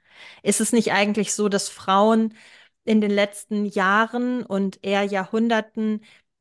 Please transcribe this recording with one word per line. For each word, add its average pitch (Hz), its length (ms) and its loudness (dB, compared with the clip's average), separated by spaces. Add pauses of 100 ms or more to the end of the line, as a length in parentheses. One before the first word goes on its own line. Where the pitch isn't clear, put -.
(440)
Ist 202 180 0
es 220 120 -2
nicht 233 200 2
eigentlich 208 400 0
so, 208 160 0
dass 196 200 -2
Frauen 220 640 2 (500)
in 214 180 2
den 208 100 0
letzten 202 540 -2
Jahren 226 800 0
und 196 380 -4
eher 196 200 0
Jahrhunderten 220 960 -2 (400)